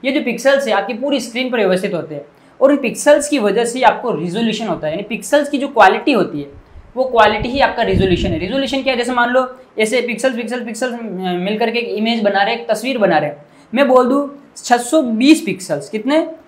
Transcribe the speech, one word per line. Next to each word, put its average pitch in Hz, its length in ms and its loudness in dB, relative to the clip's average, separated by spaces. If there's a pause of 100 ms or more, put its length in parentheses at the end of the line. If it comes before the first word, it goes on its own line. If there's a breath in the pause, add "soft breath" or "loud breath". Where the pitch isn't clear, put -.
ये 262 80 0
जो 294 80 0
pixels 269 460 0
है 214 80 0
आपकी 226 200 -2
पूरी 269 260 -2
screen 254 300 -6
पर 240 80 -2
व्यवस्थित 185 360 0
होते 151 200 -6
हैं 143 100 -12 (360 soft breath)
और 269 100 6
उन 294 60 4
pixels 294 520 2
की 294 100 0
वजह 208 260 2
से 240 180 -4
आपको - 280 -4
resolution 202 560 -4
होता 156 200 -4
है, 151 60 -4
यानी 185 100 -6
pixels 285 460 -2
की 294 100 -4
जो 269 100 -4
quality 220 440 4
होती 170 280 0
है - 260 -16 (300 soft breath)
वो 254 80 2
quality 233 440 2
ही 269 120 -2
आपका 240 220 2
रिजोल्यूशन 190 460 2
है। 160 100 -2
रिजोल्यूशन 262 440 -2
क्या 262 100 0
है? 247 60 -2
जैसे 240 140 -2
मान 240 180 2
लो 254 260 0 (220 loud breath)
ऐसे 220 220 2
pixels, 240 360 -2
पिक्सेल, 233 280 -6
pixels, 233 300 -6
अ, 233 40 -10 (340)
मिल 185 260 -2
करके 233 200 0
एक 233 100 -4
इमेज 220 340 -2
बना 196 200 2
रहे 220 120 0
हैं, 233 80 -8
एक - 60 -14
तस्वीर 240 300 -2
बना 180 200 4
रहे 147 120 -2
हैं, - 160 -16 (280 soft breath)
मैं 254 140 2
बोल 254 200 4
दूँ 285 480 -4
छः - 200 2
सौ 294 260 2
बीस 247 380 4
pixels, 156 480 -6
कितने? 285 420 0 (180)